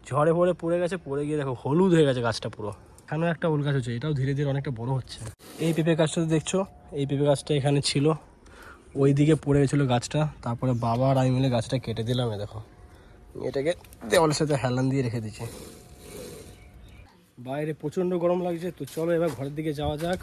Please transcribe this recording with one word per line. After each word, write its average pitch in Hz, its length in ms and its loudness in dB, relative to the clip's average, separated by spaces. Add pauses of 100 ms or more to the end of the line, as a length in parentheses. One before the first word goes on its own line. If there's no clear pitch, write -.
ঝড়ে 147 280 4
পড়ে 180 140 4 (100)
পড়ে 170 200 0
গেছে, 180 140 -2 (100)
পড়ে 143 220 -4
গিয়ে 151 140 -2
দেখো 135 120 -2 (100)
হলুদ 175 320 4
হয়ে 156 140 8
গেছে 123 180 0
গাছটা 113 280 -4
পুরো। 104 160 -6 (320)
এখানেও 160 300 -2
একটা 170 200 -4
ওল 147 120 0
গাছ 143 120 0
হচ্ছে, 120 200 -2
এটাও 151 220 -2
ধীরে 139 180 0
ধীরে 143 160 0
অনেকটা 139 260 -4
বড় 120 200 -4
হচ্ছে। - 200 -12 (460)
এই 165 100 2
পেঁপে 165 260 2
গাছটা 156 220 2
তো 160 120 0
দেখছো, 170 240 0 (400)
এই 139 100 0
পেঁপে 143 200 2
গাছটা 139 300 2
এখানে 143 200 2 (100)
ছিল, 143 160 0 (960)
ওই 139 80 6 (100)
দিকে 151 140 6 (120)
পড়ে 143 160 4
গেছিলো 143 220 2 (100)
গাছটা, 120 260 0 (260)
তারপরে 123 260 -2 (160)
বাবা 120 240 2
আর 131 100 4
আমি 131 140 4
মিলে 131 200 2
গাছটা 117 200 -2 (100)
কেটে 113 240 -4
দিলাম। 123 260 0
এ - 80 -8
দেখো, 107 160 -12 (880)
এটাকে 139 240 -2 (400)
দেওয়ালের 160 280 6
সাথে 151 140 2 (100)
হেলান 127 280 0
দিয়ে 135 160 0
রেখে 117 180 -4
দিচ্ছি। 110 200 -12 (2000)
বাইরে 151 240 -4 (100)
প্রচণ্ড 180 300 -2 (120)
গরম 180 240 2
লাগছে, 170 200 -4 (100)
তো 147 60 -8 (120)
চলো 165 220 -2
এবার 165 200 2
ঘরের 139 200 -6
দিকে 156 220 -4
যাওয়া 147 240 -2
যাক। 180 200 -2